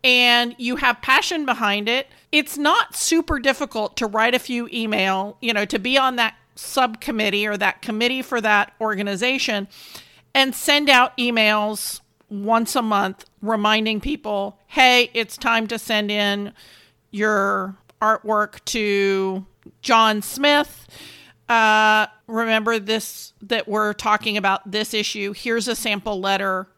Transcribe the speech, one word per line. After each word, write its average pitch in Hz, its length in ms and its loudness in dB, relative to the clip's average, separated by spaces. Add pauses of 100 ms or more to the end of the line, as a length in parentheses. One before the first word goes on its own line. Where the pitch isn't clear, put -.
and 240 540 4
you 247 200 -4
have 254 240 0
passion 302 440 0
behind 208 440 0
it, 262 180 0 (240)
it's 294 260 0
not 320 380 0
super 330 440 0
difficult 247 580 -4
to 226 100 -2
write 220 280 0
a 247 40 0
few 240 320 -6
email, 202 720 -2
you 233 120 -2
know, 208 120 0
to 220 140 -4
be 254 180 0
on 262 200 2
that 226 180 -2 (200)
subcommittee 220 920 -2
or 208 100 -4
that 196 240 -2
committee 240 400 -2
for 240 200 -4
that 208 380 2
organization 208 880 -2 (680)
and 269 200 2
send 294 360 2
out 254 280 6
emails 214 840 0 (280)
once 214 460 0
a 254 60 2
month 202 440 -2 (160)
reminding 214 600 0
people, 208 680 -4
"Hey, 247 460 4
it's 233 240 -6
time 226 300 0
to 220 120 -6
send 208 320 -2
in 202 420 -2 (580)
your 196 640 -2 (260)
artwork 214 640 0
to 196 800 0 (360)
John 220 400 4
Smith. 294 680 0 (640)
Uh, 214 580 4 (200)
remember 226 520 0
this, 214 600 -6
that 220 260 -4
we're 214 260 0
talking 214 440 0
about 190 340 -2
this 214 220 -4
issue. 208 400 -4
Here's 233 340 -4
a 233 80 -2
sample 208 440 -4
letter. 190 480 -2 (100)